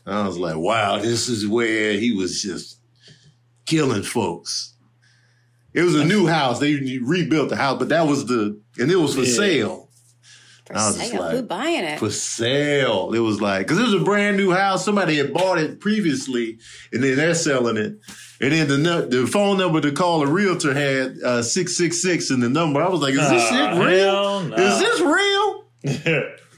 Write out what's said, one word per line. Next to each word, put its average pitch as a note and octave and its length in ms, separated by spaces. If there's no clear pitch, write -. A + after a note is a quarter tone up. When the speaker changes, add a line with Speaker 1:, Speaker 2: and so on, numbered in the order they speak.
Speaker 1:
I G2+ 200
was F2 120
like, E2 180
"Wow, G2+ 420
this A#2 300
is G#2+ 180
where A2 460
he G#2+ 200
was F#2 300
just - 380
killing C3+ 360
folks." - 720
It D3+ 100
was F3 120
a D3+ 100
new F#3+ 220
house. C#3 340
They D3 140
re-, C3 280
rebuilt D#3 460
the A2+ 80
house, B2+ 220
but B2 100
that D#3 180
was C#3+ 200
the, G#2+ 340
and C3 120
it F#3+ 60
was D3 180
for C3 80
Speaker 2:
Yeah. A#2+ 120
Speaker 1:
sale. D3 540
Speaker 3:
For - 100
Speaker 1:
I G#2+ 100
was G2+ 100
just A3 140
Speaker 3:
sale? A3+ 100
Speaker 1:
like, - 160
Speaker 3:
Who C4 60
buying A#3+ 420
it? D3+ 140
Speaker 1:
"For G#2+ 120
sale." B2+ 1040
It A2+ 40
was A2 220
like, G2 260
'cause D#3 120
it A#3 40
was A3 120
a F#3+ 60
brand G3+ 360
new F#3+ 160
house. F#3+ 320
Somebody F#3+ 320
had C#3+ 180
bought F3+ 240
it D3+ 220
previously, C3 800
and A#2+ 100
then C3+ 140
they're D#3+ 180
selling B2+ 420
it. G#2+ 180
And C#3 120
then D#3+ 160
the C#3 100
nu-, E3 300
the B2 180
phone G3+ 320
number E3+ 220
to D3 120
call E3 300
a C#3 40
realtor E3 460
had, C3+ 520
uh, B2 180
six E3+ 340
six E3+ 240
six F3+ 300
in B2+ 100
the A#2+ 80
number. D3 340
I F3 60
was F#3 120
like, C#3 140
"Is C#3 140
this A#2 220
Speaker 2:
Ah, C4+ 240
Speaker 1:
shit F3+ 120
real? G3 240
Speaker 2:
hell G3+ 340
no. A2+ 120
Speaker 1:
Is G3+ 220
this A4 220
real?" F4+ 1300
Speaker 2:
<laughs> - 40